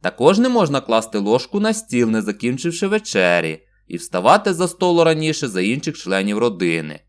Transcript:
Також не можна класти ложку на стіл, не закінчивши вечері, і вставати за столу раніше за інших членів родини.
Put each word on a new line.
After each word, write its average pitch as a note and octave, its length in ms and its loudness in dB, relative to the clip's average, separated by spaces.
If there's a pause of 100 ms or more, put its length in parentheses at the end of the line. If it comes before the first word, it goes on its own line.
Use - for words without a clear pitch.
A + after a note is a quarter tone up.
Також D3+ 380 2
не B3+ 100 2
можна E3 320 2
класти A2 360 -2
ложку A#2 420 0
на A3 140 0
стіл, B2 360 0
не A2 120 0
закінчивши B2 640 -4
вечері, F2 720 0 (280)
і F2 100 -8
вставати E3 560 2
за F3 140 -2
столу F3 360 2
раніше D#3 440 0
за F#2 140 -2
інших C3 360 -2
членів F#2+ 400 -2
родини. E2+ 720 -2